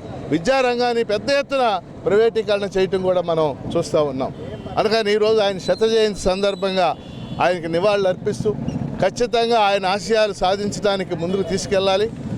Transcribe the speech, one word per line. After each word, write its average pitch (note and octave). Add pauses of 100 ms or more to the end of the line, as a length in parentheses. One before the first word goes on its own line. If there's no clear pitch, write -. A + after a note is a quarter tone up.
(280)
విద్యారంగాన్ని A#3+
పెద్ద B3+
ఎత్తున C4 (260)
ప్రైవేటీకరణ G3+ (100)
చేయటం F#3+
కూడా F#3
మనం D#3+ (180)
చూస్తూ E3
ఉన్నాం. C3 (440)
అందుకని G#3
ఈరోజు G#3+
ఆయన G3
శత F3+
జయంతి A3
సందర్భంగా F#3+ (460)
ఆయనకి E3+
నివాళులు G3
అర్పిస్తూ, G3+ (500)
ఖచ్చితంగా A#3
ఆయన G3+
ఆశయాలు G3+
సాధించడానికి F#3+
ముందుకు F3+
తీసుకెళ్ళాలి. F#3+ (280)